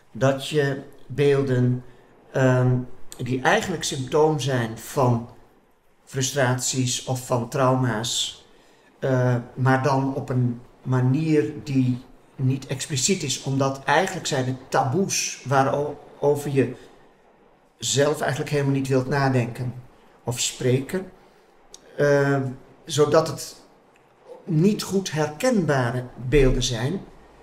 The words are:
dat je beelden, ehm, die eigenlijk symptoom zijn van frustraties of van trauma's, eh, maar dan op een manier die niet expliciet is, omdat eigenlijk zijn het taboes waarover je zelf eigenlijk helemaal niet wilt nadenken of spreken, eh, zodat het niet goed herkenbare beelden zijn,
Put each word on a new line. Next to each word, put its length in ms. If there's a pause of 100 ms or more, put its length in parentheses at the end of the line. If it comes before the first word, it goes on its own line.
(120)
dat 380
je 320 (260)
beelden, 760 (480)
ehm, 460 (400)
die 240
eigenlijk 420
symptoom 560
zijn 380
van 520 (760)
frustraties 1000
of 200
van 240
trauma's, 960 (540)
eh, 360 (180)
maar 300
dan 320
op 140
een 320 (200)
manier 720 (100)
die 400 (320)
niet 320
expliciet 560
is, 200
omdat 400
eigenlijk 440
zijn 180
het 100 (140)
taboes 800
waarover 1040
je 240 (1000)
zelf 440
eigenlijk 300
helemaal 220
niet 140
wilt 200
nadenken 640 (500)
of 160
spreken, 720 (840)
eh, 440 (440)
zodat 420
het 280 (880)
niet 400
goed 280
herkenbare 920 (260)
beelden 340
zijn, 380 (420)